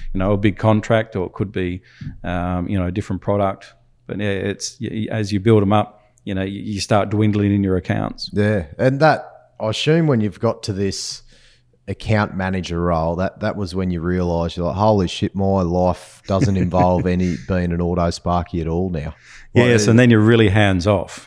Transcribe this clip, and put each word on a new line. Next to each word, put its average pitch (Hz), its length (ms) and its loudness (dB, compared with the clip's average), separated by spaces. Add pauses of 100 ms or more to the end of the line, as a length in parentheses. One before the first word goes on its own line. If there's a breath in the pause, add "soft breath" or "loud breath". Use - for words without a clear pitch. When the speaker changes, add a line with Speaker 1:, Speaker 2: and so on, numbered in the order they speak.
(140)
Speaker 1:
you 95 40 -4
know, 95 140 0
a 101 60 2
big 101 200 0
contract 110 580 0
or 90 120 -4
it - 60 -14
could 98 180 -6
be, 92 320 -6 (400 loud breath)
um, 90 440 -4
you 101 120 -2
know, 87 80 -2
a 90 40 -2
different 95 300 -6
product. 101 520 -2 (340)
But 92 120 -8
yeah, 104 100 -4
it's, 98 520 -6
y-, 110 100 -8
y-, 110 200 -6
as 107 200 -4
you 104 80 0
build 107 220 6
'em 98 100 2
up, 104 300 0 (220 soft breath)
you 101 100 -8
know, 95 80 -4
you, 98 220 -6
you 104 160 -6
start 101 320 0
dwindling 104 420 2
in 101 100 2
your 95 140 2
accounts. - 560 -6
Speaker 2:
Yeah, 104 300 0 (160)
and 135 220 0
that, - 580 0
I 110 100 -2
assume 156 380 2
when 127 120 2
you've 104 200 -2
got 113 240 -2
to 107 100 -6
this 95 460 -6 (680 soft breath)
account 104 480 -2
manager 92 460 -4
role, 82 360 0
that, 92 240 -6
that 104 160 -4
was 90 180 -8
when 92 160 -2
you 87 80 -4
realised, 85 560 -2
you're 87 120 -4
like, 78 100 -4
"Holy 104 300 2
shit, - 280 -6
my 98 280 0
life 90 640 -2
doesn't 98 280 0
involve 90 500 2
Speaker 1:
<laughs> 90 100 0
Speaker 2:
any 90 200 0 (120)
being 90 260 -2
an 85 80 -2
Auto 87 280 0
Sparky 87 520 -4
at 78 80 -6
all 90 200 -2
now." 80 240 -6 (400 loud breath)
Like, 120 140 6
Speaker 1:
Yes, 110 200 4
and 117 120 6
then 123 100 8
you're 110 120 6
really 113 280 6
hands 98 380 2
off. - 400 -2